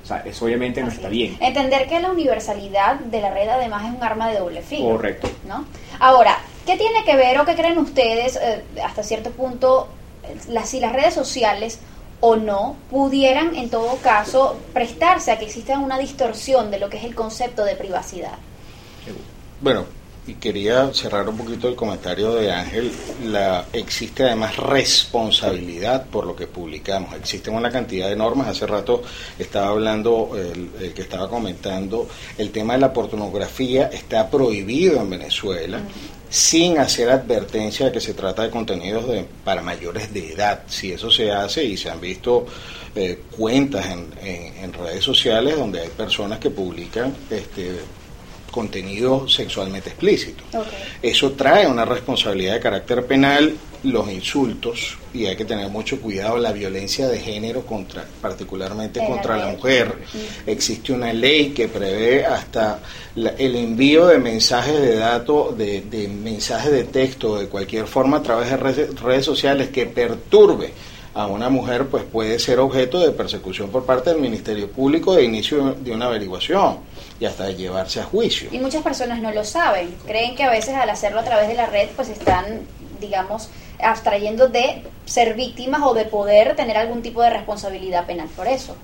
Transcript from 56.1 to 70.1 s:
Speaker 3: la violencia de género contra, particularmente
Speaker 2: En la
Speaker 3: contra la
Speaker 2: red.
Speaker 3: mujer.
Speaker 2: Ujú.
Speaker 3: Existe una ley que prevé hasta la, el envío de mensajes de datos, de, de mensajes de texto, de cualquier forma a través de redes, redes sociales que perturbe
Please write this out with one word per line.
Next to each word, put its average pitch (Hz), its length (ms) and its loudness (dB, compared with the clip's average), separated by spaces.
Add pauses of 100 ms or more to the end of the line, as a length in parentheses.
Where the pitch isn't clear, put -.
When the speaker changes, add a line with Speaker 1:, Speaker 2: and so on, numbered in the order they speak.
Speaker 3:
la 117 140 0
violencia 101 540 -4
de 120 120 0
género 113 480 -6
contra, 95 400 -8 (160)
particularmente 98 800 -8
Speaker 2:
En 113 40 0
la 110 60 -2
Speaker 3:
contra 117 260 -2
la 107 120 -2
Speaker 2:
red. 98 80 -6
Speaker 3:
mujer. 127 320 4
Speaker 2:
Ujú. - 300 -10 (280)
Speaker 3:
Existe - 480 -2
una 120 180 -2
ley 139 380 4
que 120 180 0
prevé 104 560 2
hasta 113 540 0 (380)
la, 113 200 0
el 131 200 2
envío 135 500 6
de 165 120 10
mensajes 123 600 2
de 120 160 6
datos, 117 640 2
de, 101 240 -2
de 104 260 -6
mensajes 113 640 -2
de 123 120 4
texto, 131 540 0
de 98 100 -4
cualquier 101 380 -4
forma 135 320 2
a 143 40 -2
través 120 260 0
de 131 80 0
redes, 131 440 0
redes 127 260 2
sociales 139 420 2
que 120 160 0
perturbe 117 880 6 (400)